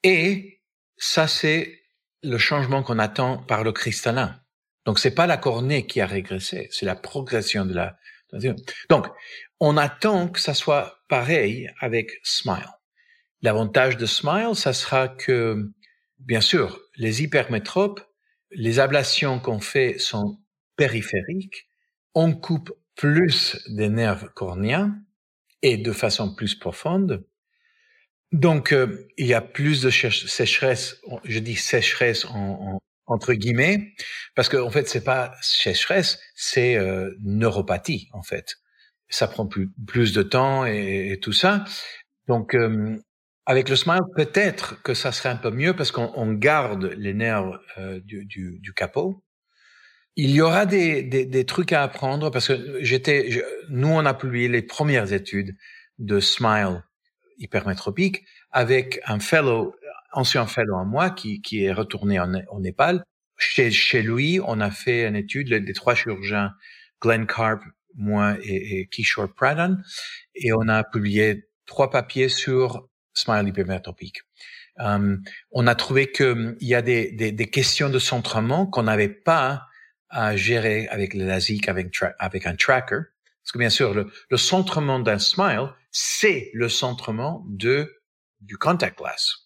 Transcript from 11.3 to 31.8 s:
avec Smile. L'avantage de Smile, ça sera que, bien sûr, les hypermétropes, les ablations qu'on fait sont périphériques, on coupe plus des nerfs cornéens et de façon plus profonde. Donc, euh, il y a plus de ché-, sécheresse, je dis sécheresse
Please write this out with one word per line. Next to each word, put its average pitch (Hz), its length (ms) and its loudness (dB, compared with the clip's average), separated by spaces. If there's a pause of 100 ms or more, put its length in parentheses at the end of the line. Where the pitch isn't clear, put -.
avec 113 420 -4
Smile. - 460 -4 (760)
L'avantage 113 540 2
de 113 100 -2
Smile, 202 480 0
ça - 180 0
sera 131 360 0
que, 113 640 -2 (460)
bien 120 220 -2
sûr, 120 400 2 (160)
les 110 260 -2
hypermétropes, 151 800 0 (520)
les 117 260 0
ablations 135 640 2
qu'on 113 200 -4
fait 127 380 0
sont 104 400 -4 (380)
périphériques, 123 920 -4 (480)
on 160 180 4
coupe - 400 -4 (220)
plus 147 760 2
des 107 200 -2
nerfs 107 460 0
cornéens 117 600 -2 (680)
et 123 160 4
de 110 140 -2
façon 101 400 -2
plus - 220 -4
profonde. 151 720 -2 (1080)
Donc, 156 400 4
euh, 127 440 0
il 131 100 -2
y 120 80 4
a 113 60 2
plus 139 420 0
de 131 80 4
ché-, - 380 0
sécheresse, - 720 0 (240)
je 110 140 -4
dis 110 180 -6
sécheresse - 680 0